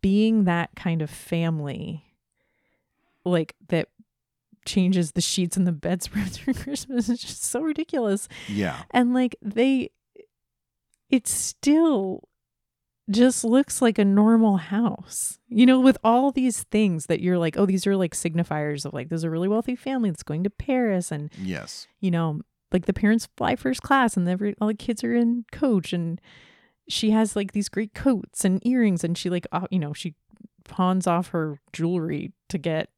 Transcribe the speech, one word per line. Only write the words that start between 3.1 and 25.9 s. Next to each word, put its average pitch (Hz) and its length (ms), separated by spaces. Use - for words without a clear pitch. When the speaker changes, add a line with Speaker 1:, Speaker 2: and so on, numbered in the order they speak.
Speaker 1:
like, 175 300
that 165 200
changes 180 480
the 180 80
sheets 175 360
and 185 100
the 175 60
bedspreads 180 640
<laughs> - 20
for - 140
Christmas 262 560
is 240 120
just - 240
so - 180
ridiculous. 285 640
Speaker 2:
Yeah. 185 420
Speaker 1:
And, 247 240
like, 254 260
they, 247 500
it 254 200
still 285 1000
just 247 340
looks 247 360
like 226 180
a 208 60
normal 214 540
house, - 800
you 240 180
know, 262 140
with 262 240
all 254 260
these 254 340
things 190 420
that - 140
you're 180 180
like, 165 200
"Oh, 196 80
these 190 200
are, 196 100
like, 185 180
signifiers 151 680
of, 143 80
like, 135 160
there's 165 160
a 165 60
really 170 180
wealthy 233 280
family 254 340
that's 151 120
going 156 220
to 202 60
Paris." 226 600
And, 147 200
Speaker 2:
Yes. - 460
Speaker 1:
you 190 120
know, 165 280
like, 185 140
the 196 60
parents 220 440
fly - 200
first 262 260
class 269 340
and 175 120
every, 202 320
all 214 80
the 220 60
kids - 300
are 233 100
in 240 380
coach, 220 400